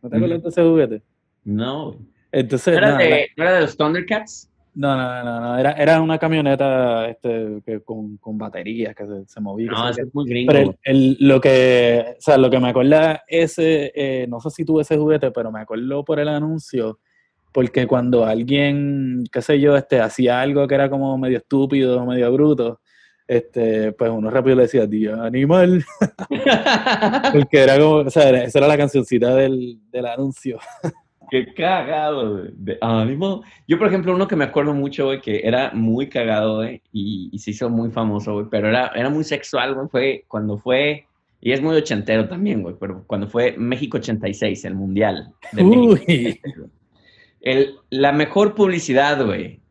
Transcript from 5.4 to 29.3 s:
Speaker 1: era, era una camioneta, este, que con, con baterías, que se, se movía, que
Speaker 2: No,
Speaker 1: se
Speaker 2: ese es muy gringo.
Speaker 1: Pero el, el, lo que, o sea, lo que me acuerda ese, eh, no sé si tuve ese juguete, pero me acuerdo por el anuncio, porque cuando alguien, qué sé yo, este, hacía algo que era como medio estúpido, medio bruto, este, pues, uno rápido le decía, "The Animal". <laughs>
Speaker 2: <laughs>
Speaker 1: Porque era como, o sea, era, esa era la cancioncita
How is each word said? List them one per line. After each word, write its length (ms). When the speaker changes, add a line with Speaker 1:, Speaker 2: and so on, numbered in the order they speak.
Speaker 1:
era, 140
era 280
una 160
camioneta, 920
este, 560
que 180
con, 360
con 220
baterías, 560
que 100
se, 220
se 120
movía, 300
que 60
Speaker 2:
No, 100
Speaker 1:
se 60
Speaker 2:
ese 100
es 140
muy 120
gringo. 240
Speaker 1:
Pero 320
el, 360
el, 80
lo 120
que, 800
o 40
sea, 180
lo 100
que 100
me 100
acuerda 580
ese, 680
eh, 340
no 120
sé 100
si 160
tuve 160
ese 160
juguete, 320
pero 220
me 80
acuerdo 440
por 160
el 80
anuncio, 720
porque 340
cuando 400
alguien, 1080
qué 120
sé 160
yo, 180
este, 240
hacía 400
algo 260
que 60
era 160
como 300
medio 180
estúpido, 680
medio 300
bruto, 480
este, 680
pues, 180
uno 180
rápido 280
le 60
decía, 260
"The 220
Animal". 720
<laughs> 300
Speaker 2:
<laughs> 1040
Speaker 1:
Porque 300
era 140
como, 180
o 140
sea, 200
era, 140
esa 160
era 80
la 100
cancioncita 580